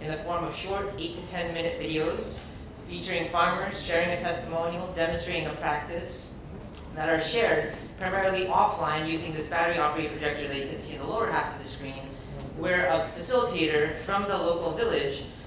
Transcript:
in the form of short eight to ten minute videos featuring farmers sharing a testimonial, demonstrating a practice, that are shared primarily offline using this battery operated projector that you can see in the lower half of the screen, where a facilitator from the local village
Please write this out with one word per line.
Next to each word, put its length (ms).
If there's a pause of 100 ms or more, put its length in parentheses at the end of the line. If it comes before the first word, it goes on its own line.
in 80
the 80
form 280
of 100
short 420
eight 180
to 120
ten 260
minute 260
videos 600 (480)
featuring 420
farmers 540
sharing 260
a 100
testimonial, 760
demonstrating 500
a 100
practice, 840 (560)
that 120
are 140
shared 540 (240)
primarily 460
offline 600
using 260
this 140
battery 300
operated 360
projector 340
that 100
you 100
can 120
see 160
in 40
the 60
lower 240
half 260
of 60
the 80
screen, 320 (560)
where 300
a 280
facilitator 840
from 240
the 120
local 360
village 540 (220)